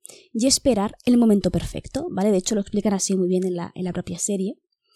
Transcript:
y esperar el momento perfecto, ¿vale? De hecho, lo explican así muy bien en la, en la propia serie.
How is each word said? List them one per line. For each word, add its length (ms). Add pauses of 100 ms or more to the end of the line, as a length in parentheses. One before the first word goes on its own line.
(300)
y 160
esperar 480 (120)
el 100
momento 340
perfecto, 600
¿vale? 220
De 40
hecho, 180
lo 60
explican 320
así 240
muy 120
bien 180
en 100
la, 180
en 100
la 100
propia 240
serie. 400 (380)